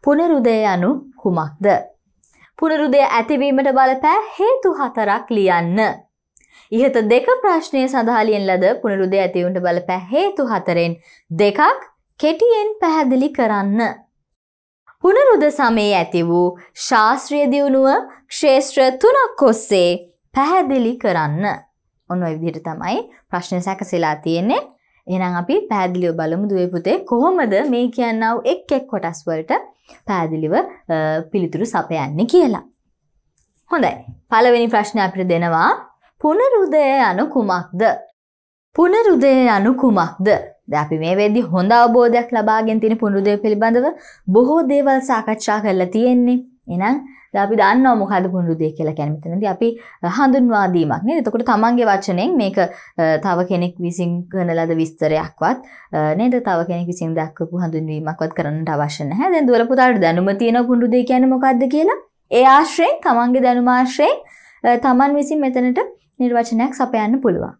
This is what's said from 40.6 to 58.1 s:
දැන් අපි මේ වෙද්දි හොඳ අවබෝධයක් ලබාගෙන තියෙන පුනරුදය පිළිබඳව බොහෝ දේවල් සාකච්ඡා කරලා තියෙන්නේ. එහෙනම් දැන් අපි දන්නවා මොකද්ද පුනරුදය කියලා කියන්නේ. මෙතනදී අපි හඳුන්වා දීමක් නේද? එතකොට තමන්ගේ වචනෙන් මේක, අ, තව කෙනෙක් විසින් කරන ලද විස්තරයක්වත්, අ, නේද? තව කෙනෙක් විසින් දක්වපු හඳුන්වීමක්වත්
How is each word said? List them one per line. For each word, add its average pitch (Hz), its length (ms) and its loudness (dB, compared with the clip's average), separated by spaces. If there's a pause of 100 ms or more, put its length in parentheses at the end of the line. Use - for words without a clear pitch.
දැන් 151 160 -2
අපි 156 140 -6
මේ 165 180 -2
වෙද්දි 208 240 2
හොඳ 185 320 0
අවබෝධයක් 240 600 4
ලබාගෙන 220 480 0
තියෙන 220 180 0
පුනරුදය 202 380 0
පිළිබඳව 220 500 0 (420)
බොහෝ 254 340 4
දේවල් 269 380 2
සාකච්ඡා 220 600 -2
කරලා 190 260 0
තියෙන්නේ. 247 520 2 (300)
එහෙනම් 196 280 -2 (320)
දැන් 202 180 -2
අපි 214 100 0
දන්නවා 233 380 4
මොකද්ද 196 360 0
පුනරුදය 165 420 -2
කියලා 156 200 -4
කියන්නේ. 151 280 -6
මෙතනදී 175 280 -4
අපි 190 200 0 (380)
හඳුන්වා 240 600 2
දීමක් 165 360 0
නේද? 285 160 -2
එතකොට 233 260 -4
තමන්ගේ 233 400 2
වචනෙන් 202 520 0
මේක, 202 220 -2
අ, 180 100 0 (500)
තව 175 280 -2
කෙනෙක් 175 320 -2
විසින් 175 340 -4 (160)
කරන 175 220 -4
ලද 165 200 -2
විස්තරයක්වත්, 160 880 -2 (340)
අ, 156 220 0
නේද? 240 200 0
තව 233 320 -2
කෙනෙක් 175 200 -6
විසින් 175 280 -6
දක්වපු 160 420 -6
හඳුන්වීමක්වත් 160 760 -6